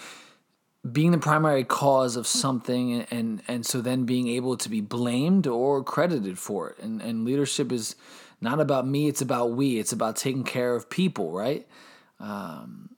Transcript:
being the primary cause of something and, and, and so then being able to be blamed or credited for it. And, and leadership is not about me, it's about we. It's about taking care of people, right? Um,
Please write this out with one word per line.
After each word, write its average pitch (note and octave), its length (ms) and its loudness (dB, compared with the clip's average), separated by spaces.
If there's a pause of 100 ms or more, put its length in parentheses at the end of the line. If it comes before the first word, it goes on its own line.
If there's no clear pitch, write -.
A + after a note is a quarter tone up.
(880)
being D3+ 220 4
the E3 80 4
primary D3+ 460 4
cause C3 500 4
of A#2 100 -4
something B2 680 0
and, A#2+ 180 -4
and, A2+ 360 -4
and A#2+ 180 -4
so C3 140 -2
then B2+ 260 0
being B2 240 2
able B2 280 -2
to - 120 -6
be G#2+ 120 -2
blamed B2 640 2
or C3 380 2
credited B2+ 560 0
for G2 300 -6
it. - 100 -16
And, A2 200 -8
and A2+ 260 -4
leadership C3+ 460 0
is A#2 240 -4 (460)
not C3+ 180 0
about C#3 280 2
me, C#3+ 200 2
it's C#3+ 140 0
about A#2+ 300 0
we. B2+ 260 2
It's G#2 160 -2
about A2+ 220 -2
taking C3 300 -2
care B2 280 0
of A#2 160 -4
people, G#2+ 420 0
right? A2+ 360 -2 (520)
Um, E2+ 800 -12